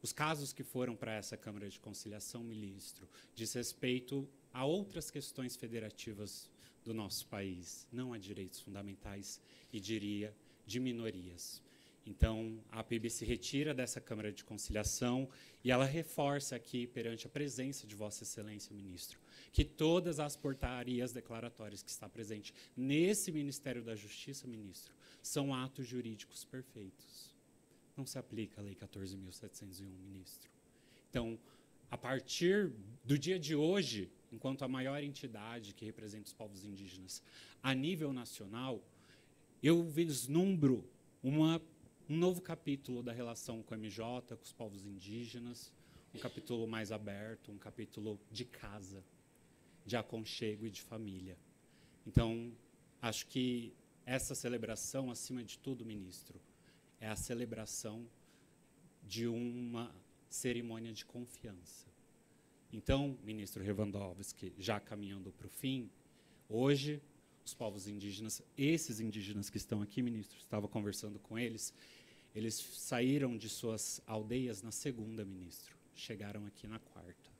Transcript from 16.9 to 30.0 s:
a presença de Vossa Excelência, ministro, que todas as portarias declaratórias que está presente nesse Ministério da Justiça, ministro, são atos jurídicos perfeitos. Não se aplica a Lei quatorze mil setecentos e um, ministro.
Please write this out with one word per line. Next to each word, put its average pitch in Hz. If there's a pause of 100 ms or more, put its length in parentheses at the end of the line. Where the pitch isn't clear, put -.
a -
presença 139
de 104
Vossa 104
Excelência, 104
ministro, 95 (320)
que 156
todas 165
as 147
portarias 123
declaratórias 113
que -
está -
presente 107 (240)
nesse 160
Ministério 139
da 113
Justiça, 107
ministro, 107 (300)
são 139
atos 131
jurídicos 117
perfeitos. - (640)
Não 135
se 131
aplica 107
a -
Lei 101
quatorze 98
mil 95
setecentos 95
e 98
um, 98
ministro. 95 (580)